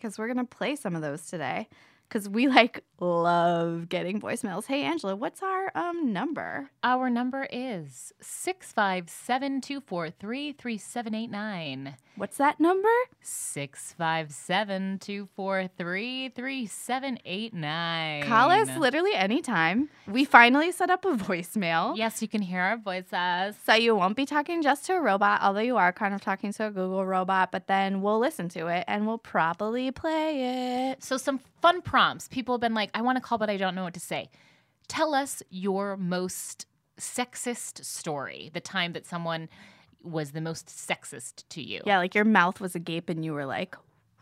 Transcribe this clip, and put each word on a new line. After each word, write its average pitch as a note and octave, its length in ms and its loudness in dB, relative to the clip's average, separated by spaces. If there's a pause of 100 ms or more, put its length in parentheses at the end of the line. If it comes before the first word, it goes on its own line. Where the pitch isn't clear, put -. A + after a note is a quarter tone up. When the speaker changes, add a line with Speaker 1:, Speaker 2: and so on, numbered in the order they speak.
Speaker 1:
'cause G#3+ 160 -10
we're A3 100 -4
gonna B3 160 -2
play A#3+ 320 -4
some F3+ 200 -4
of D#3+ 60 -4
those D3+ 260 -6
today. D#3+ 420 -6 (400)
'Cause G3+ 180 -4
we, A#3 220 2
like, A#3+ 340 4 (160)
love E3+ 880 4
getting F3+ 320 -2
voicemails. G3+ 460 -6
Hey, C#4 180 -2
Angela, C#4 320 -2
what's C#4 260 -6
our, F#4+ 340 -2
um, E4+ 360 -2
number? A3+ 580 -4 (140)
Speaker 2:
Our B3+ 260 2
number B3+ 420 -2
is F#3+ 680 -8
six - 540 -8
five F#3 360 0
seven C4+ 520 -2
two C#4 180 -6
four E3+ 300 -6
three C4 420 -8
three A#3+ 260 -6
seven A3 380 -8
eight A3+ 160 -6
nine. D#3 640 -8 (220)
Speaker 1:
What's G3 200 -8
that C#4+ 220 2
number? F#4+ 300 4 (320)
Speaker 2:
Six - 760 -10
five D#3+ 360 0
seven F#3+ 680 -2
two G3+ 360 -10
four F#3+ 320 -2 (100)
three A#3+ 520 -4
three B3+ 360 -6
seven B3+ 580 -6
eight G#3+ 300 -8
nine. D#3+ 680 -2
Speaker 1:
Call A#3 280 6
us G#4 160 6 (100)
literally E4 360 2
anytime. G#3 760 2 (160)
We B3 200 2
finally C4+ 460 8
set F4+ 180 0
up F4+ 160 2
a F4 100 4
voicemail. F#3 840 0
Speaker 2:
Yes, A3 240 -2
you A3 60 -4
can G#3 140 -2
hear F3+ 200 -2
our G3+ 160 2
voices. F#3 800 -2 (100)
Speaker 1:
So A#3+ 80 8
you A3+ 220 6
won't F#3+ 220 4
be C#4 80 2
talking D4+ 360 0
just C#4+ 260 2
to F#4 100 2
a F4 40 2
robot, G3+ 400 4
although G3 200 2
you A#3+ 160 2
are F3+ 160 6
kind G3+ 200 -2
of G3 80 -6
talking G3+ 320 -4
to A3 140 -4
a G#3+ 40 -6
Google F#3+ 340 -2
robot, F#3 460 2
but F#3+ 160 -6
then G3 340 2
we'll G#3+ 180 2
listen A#3 300 0
to E3+ 180 -6
it F3 200 0
and G#3 200 0
we'll A3+ 100 -2
probably G#3+ 760 0
play C4 1000 -2
it. C4+ 120 -10
Speaker 2:
So C4 140 -2
some C4+ 220 -2 (220)
fun F4 200 6
prompts. E3+ 460 2
People B3 280 -2
have A3+ 60 -2
been A3+ 120 0
like, G#3+ 220 0
"I A3 60 -2
wanna B3+ 200 2
call, A#3 160 -2
but G#3 120 0
I G3+ 80 0
don't F#3+ 180 0
know F#3 80 -4
what F3 100 -6
to F3 60 -12
say." - 300 -6 (580)
Tell D#4 260 0
us C4+ 280 -2 (100)
your G3 440 -2
most F#3 720 -4 (320)
sexist - 880 -8
story, B2+ 680 -8
the F3 60 -6
time F3 340 -4
that D#3+ 120 -10
someone E3 420 -6 (560)
was D#3 280 -4
the D#3+ 100 -6
most D#3+ 260 -8
sexist - 840 -8
to D#3+ 120 -10
you. G2 240 -8
Speaker 1:
Yeah, G3 140 6
like, F3+ 160 0
your G#3+ 100 6
mouth F#3+ 340 6
was F#3 160 -6
agape E3+ 340 -6
and D#3+ 140 -2
you D#3+ 100 -6
were C#3+ 120 -6
like, B2+ 300 -6 (460)